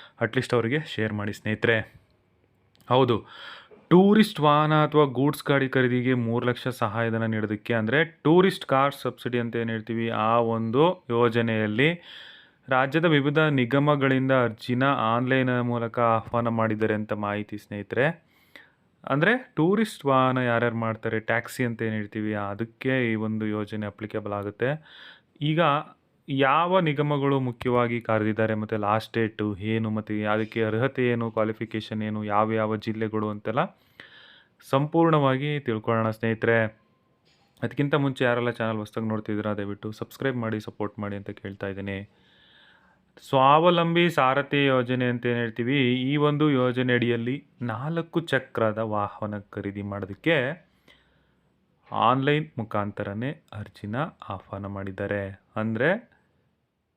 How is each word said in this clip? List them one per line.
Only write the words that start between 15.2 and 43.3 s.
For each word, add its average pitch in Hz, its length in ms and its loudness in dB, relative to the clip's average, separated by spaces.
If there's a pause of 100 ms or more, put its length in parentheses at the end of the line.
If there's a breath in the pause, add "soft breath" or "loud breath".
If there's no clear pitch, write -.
ಮೂಲಕ 120 360 -4
ಆಹ್ವಾನ 117 480 2
ಮಾಡಿದ್ದಾರೆ 110 460 0
ಅಂತ 107 200 -4
ಮಾಹಿತಿ 104 440 -6
ಸ್ನೇಹಿತರೆ. 110 680 -4 (840 soft breath)
ಅಂದ್ರೆ 196 460 0
ಟೂರಿಸ್ಟ್ 202 500 0
ವಾಹನ 131 320 2
ಯಾರ್ಯಾರು 117 380 0
ಮಾಡ್ತಾರೆ, 110 440 -4
ಟ್ಯಾಕ್ಸಿ 117 460 -4
ಅಂತ 117 160 -4
ಏನ್ 110 120 -4
ಹೇಳ್ತೀವಿ, 107 400 -6
ಅದಕ್ಕೆ 113 800 -4
ಈ 110 40 0
ಒಂದು 110 300 -4
ಯೋಜನೆ 107 400 -6
ಅಪ್ಲಿಕೇಬಲ್ 104 480 -8
ಆಗುತ್ತೆ. 110 520 -4 (560 loud breath)
ಈಗ 151 180 0 (720)
ಯಾವ 147 500 4
ನಿಗಮಗಳು 143 600 2
ಮುಖ್ಯವಾಗಿ 120 600 0
ಕರೆದಿದ್ದಾರೆ, 110 540 0
ಮತ್ತೆ 107 220 -4
ಲಾಸ್ಟ್ 104 400 -2
ಡೇಟ್ 107 420 -2
ಏನು, 110 300 -2
ಮತ್ತೆ 107 340 -4
ಅದಕ್ಕೆ 110 400 0
ಅರ್ಹತೆ 123 460 0
ಏನು, 117 220 -2
ಕ್ವಾಲಿಫಿಕೇಷನ್ 110 720 -4
ಏನು, 107 200 -6
ಯಾವ 107 280 2
ಯಾವ 110 240 0
ಜಿಲ್ಲೆಗಳು 107 540 -4
ಅಂತೆಲ್ಲ 113 480 -4 (920 loud breath)
ಸಂಪೂರ್ಣವಾಗಿ 147 880 2
ತಿಳ್ಕೊಳ್ಳೋಣ 113 500 0
ಸ್ನೇಹಿತರೆ. 113 560 0 (1000 soft breath)
ಅದಕ್ಕಿಂತ 143 320 -2
ಮುಂಚೆ 135 300 0
ಯಾರೆಲ್ಲ 120 240 2
ಚಾನಲ್ 113 280 -2
ಹೊಸ್ದಾಗಿ 110 300 -6
ನೋಡ್ತಿದ್ದೀರಾ, 107 460 -4
ದಯವಿಟ್ಟು 101 380 -8
ಸಬ್ಸ್ಕ್ರೈಬ್ 127 460 -6
ಮಾಡಿ, 110 220 -4
ಸಪೋರ್ಟ್ - 400 -8
ಮಾಡಿ 101 160 -6
ಅಂತ 98 140 -12
ಕೇಳ್ತಾ 98 380 -10
ಇದ್ದೀನಿ. 98 420 -8 (1200 soft breath)
ಸ್ವಾವಲಂಬಿ 170 800 4